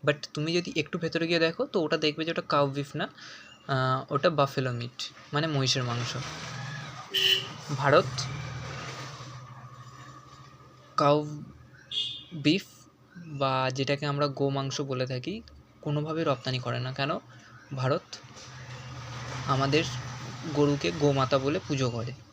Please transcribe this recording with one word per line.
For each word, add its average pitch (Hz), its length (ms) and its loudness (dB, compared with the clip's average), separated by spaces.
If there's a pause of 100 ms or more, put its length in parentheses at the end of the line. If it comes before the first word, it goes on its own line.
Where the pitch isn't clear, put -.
But 147 80 4 (200)
তুমি 156 180 0
যদি 170 240 0
একটু 156 220 -2
ভেতরে 165 280 0
গিয়ে 170 120 4
দেখো, 165 280 2
তো 170 140 0
ওটা 160 160 2
দেখবে 156 280 2
যে 165 60 -2
ওটা 165 180 -2
কাউ 143 220 4
বিফ 139 260 -4
না, 143 120 -2 (600)
আহ, 131 440 2
ওটা 147 180 4
বাফেলো 139 420 2
মিট, 120 400 -8 (200)
মানে 147 140 2
মহিষের 135 380 2
মাংস। 120 320 -2 (1600)
ভারত 143 280 6 (3000)
কাউ 151 460 4 (920)
বিফ 156 320 4 (520)
বা 135 580 2
যেটাকে 139 320 2
আমরা 143 200 2
গোমাংস 139 540 0
বলে 131 260 0
থাকি, 135 360 -4 (380)
কোনোভাবেই 156 440 0
রপ্তানি 131 340 0
করে 123 220 -2
না। 127 120 -4
কেন? 139 260 0 (580)
ভারত 131 400 0 (1300)
আমাদের 139 380 4 (680)
গরুকে 143 460 4
গোমাতা 139 380 4
বলে 147 300 2
পুজো 131 220 2
করে। 117 220 -4 (200)